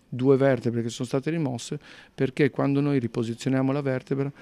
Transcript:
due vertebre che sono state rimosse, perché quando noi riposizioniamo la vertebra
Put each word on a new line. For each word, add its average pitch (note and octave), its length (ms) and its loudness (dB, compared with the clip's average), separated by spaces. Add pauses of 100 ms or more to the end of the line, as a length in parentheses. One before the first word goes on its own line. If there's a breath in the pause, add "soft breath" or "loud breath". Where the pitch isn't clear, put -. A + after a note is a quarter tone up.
due C3 280 4
vertebre B2 460 2
che A#2 80 -6
sono B2 180 -8
state C#3 220 -2
rimosse, D3 500 -4 (340 loud breath)
perché C3+ 360 0
quando C#3 320 0
noi C#3+ 180 2
riposizioniamo B2 720 -2
la C#3+ 100 -2
vertebra C3+ 500 -4 (100)